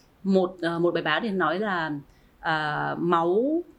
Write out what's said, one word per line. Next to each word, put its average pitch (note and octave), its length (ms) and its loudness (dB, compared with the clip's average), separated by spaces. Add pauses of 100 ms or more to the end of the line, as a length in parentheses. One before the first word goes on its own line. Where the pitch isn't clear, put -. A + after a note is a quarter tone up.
(220)
một, F#3 400 2
ờ, E3+ 160 -2
một E3+ 160 2
bài E3+ 80 -2
báo D#3+ 200 0
thì A3+ 80 -4
nói F3 280 0
là, F3 340 -2 (480)
ờ, D3+ 600 -2
máu, F#3+ 600 2 (160)